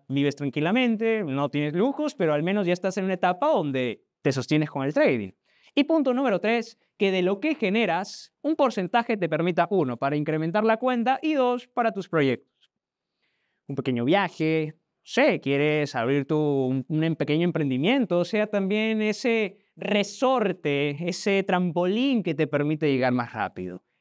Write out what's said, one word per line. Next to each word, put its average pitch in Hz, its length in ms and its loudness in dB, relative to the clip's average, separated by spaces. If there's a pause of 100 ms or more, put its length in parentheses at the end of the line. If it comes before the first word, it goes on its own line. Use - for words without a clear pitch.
vives 143 280 0
tranquilamente, 214 840 0
no 143 280 -2
tienes 147 240 -2
lujos, 269 400 -2
pero 160 180 0
al 147 100 0
menos 190 240 0
ya 175 60 2
estás 180 240 -2
en 190 80 -2
una 190 100 0
etapa 180 340 0
donde 135 560 0 (180)
te 139 100 2
sostienes 147 380 0
con 135 160 -4
el 151 80 -2
trading. 131 380 2 (420)
Y 277 100 4
punto 294 300 2
número 254 260 0
tres, 226 380 -2 (180)
que 196 140 2
de 185 100 0
lo 196 200 0
que 311 160 0
generas, 196 840 -2
un 311 160 -2
porcentaje 233 640 0
te 175 100 -2
permita, 170 420 0
uno, 139 280 0
para 139 180 -2
incrementar 156 480 -2
la 220 140 2
cuenta 254 420 0
y 311 140 -2
dos, 247 340 0
para 226 240 -2
tus 190 160 -8
proyectos. - 640 -2 (920)
Un 139 100 -10
pequeño 123 300 -2
viaje, 160 680 0
no - 60 -20 (240)
sé, 233 360 2
quieres 147 540 0
abrir 135 320 0
tu, 156 120 0
un, 135 500 0
un 160 280 0
pequeño 151 280 0
emprendimiento, 170 760 0
o 170 40 2
sea, 208 220 -2
también 214 560 -2
ese 214 560 -2 (180)
resorte, 196 1200 0 (100)
ese 196 360 0
trampolín 190 800 0
que 165 120 -2
te 151 120 0
permite 147 440 0
llegar 127 220 2
más 123 220 -2
rápido. 92 500 -6 (160)